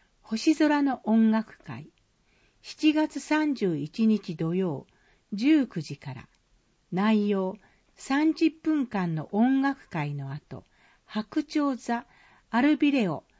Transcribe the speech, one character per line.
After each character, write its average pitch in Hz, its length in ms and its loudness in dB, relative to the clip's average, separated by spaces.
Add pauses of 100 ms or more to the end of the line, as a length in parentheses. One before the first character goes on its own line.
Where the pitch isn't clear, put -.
(220)
星 294 340 0
空 294 260 2
の 277 220 -2
音 220 280 4
楽 220 340 -2
会。 143 240 -14 (720)
七 - 320 0
月 302 260 -2
三 302 360 0
十 180 220 -2
一 151 300 -2
日 202 300 0
土 165 180 -2
曜、 180 320 -4 (460)
十 262 340 2
九 - 140 -8
時 143 160 -10
か 135 160 -12
ら。 - 160 -18 (600)
内 208 360 2
容、 190 300 -2 (380)
三 302 380 0
十 320 180 0
分 311 360 -2
間 180 280 -2
の 156 180 -6
音 254 280 2
楽 269 280 -4
会 147 240 -4
の 139 180 -8
後、 - 320 -14 (400)
白 214 400 -6
鳥 285 340 -2
座、 233 280 -6 (440)
ア 233 120 0
ル 294 160 4
ビ 285 160 2
レ 226 160 2
オ、 139 160 -8 (140)